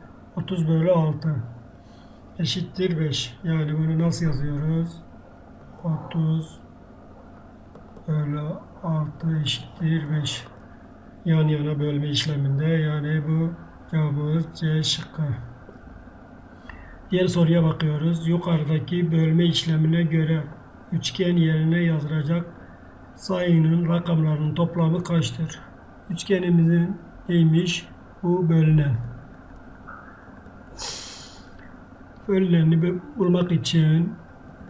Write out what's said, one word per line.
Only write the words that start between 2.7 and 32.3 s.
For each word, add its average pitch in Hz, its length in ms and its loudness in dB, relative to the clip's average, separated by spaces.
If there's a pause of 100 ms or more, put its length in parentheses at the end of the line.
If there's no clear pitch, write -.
beş. - 440 -4
Yani 156 340 -2
bunu 160 220 0
nasıl 170 260 0
yazıyoruz? 156 800 -2 (800)
Otuz 160 800 -2 (1500)
bölü 147 340 -2 (420)
altı 160 580 -2
eşittir 156 680 -4
beş. - 360 -4 (800)
Yan 156 220 4
yana 147 320 0
bölme 147 300 -2
işleminde, 139 560 -2
yani 151 640 0
bu 165 240 0 (400)
cevabımız 151 540 0 (100)
C 156 280 0
şıkkı. - 400 -4 (1900)
Diğer 180 160 4
soruya 170 360 4
bakıyoruz. 160 640 0
Yukarıdaki 165 840 0
bölme 160 340 4
işlemine 160 580 2
göre 160 400 0 (480)
üçgen 175 460 0
yerine 160 420 2
yazılacak 156 640 0 (720)
sayının 170 720 2
rakamlarının 160 640 0
toplamı 170 480 0
kaçtır? 160 560 -2 (500)
Üçgenimizin 175 880 2 (320)
neymiş? 170 580 2 (360)
Bu 175 260 2
bölünen. 156 460 4 (3250)
Bölüneni 170 540 4